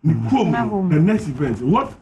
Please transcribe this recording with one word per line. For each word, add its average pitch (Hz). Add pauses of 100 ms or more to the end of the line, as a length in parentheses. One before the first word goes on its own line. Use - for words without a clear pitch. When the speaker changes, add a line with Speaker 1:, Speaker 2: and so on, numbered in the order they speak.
Speaker 1:
Ni 156
Speaker 2:
Mm-hmm. -
Speaker 1:
kurom 214
Speaker 3:
Na -
Speaker 1:
no, 220
Speaker 3:
home. 190
Speaker 1:
the 151
next 202
event. 127
What 202